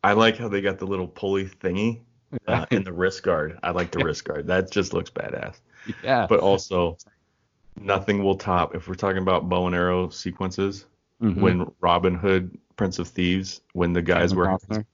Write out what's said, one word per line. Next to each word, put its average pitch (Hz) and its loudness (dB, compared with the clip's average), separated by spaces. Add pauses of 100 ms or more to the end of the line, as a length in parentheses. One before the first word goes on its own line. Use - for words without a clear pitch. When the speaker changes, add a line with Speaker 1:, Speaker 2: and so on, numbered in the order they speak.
Speaker 1:
I, 98 4
I - 6
like 113 4
how 117 -6
they 101 -2
got 95 -2
the 95 -8
little 92 -4
pulley 98 -2
thingy, 101 -2 (480)
uh, 117 0
Speaker 2:
<laughs> - -2
Speaker 1:
in 101 0
the 95 -10
wrist 92 -2
guard. 78 -2
I 87 -2
like 87 -2
the 87 -4
wrist 78 -2
guard. 73 -6
That 92 0
just - -2
looks 85 -2
badass. - -8 (440)
Speaker 2:
Yeah. 123 2
Speaker 1:
But 107 6
also, 92 2 (840)
nothing 101 0
will 98 4
top, 90 0
if 78 -8
we're 92 -6
talking 95 0
about 92 2
bow 90 0
and 90 0
arrow 90 0
sequences, 95 -6 (360)
Speaker 2:
Mm-hmm. 101 2
Speaker 1:
when 90 2 (100)
Robin 90 4
Hood, 92 0 (200)
Prince 95 -2
of 87 -4
Thieves, 92 -2 (140)
when 87 0
the 87 2
guys 87 2
Speaker 2:
Kevin 92 0
Speaker 1:
were, 90 4 (120)
Speaker 2:
Costner? 107 -6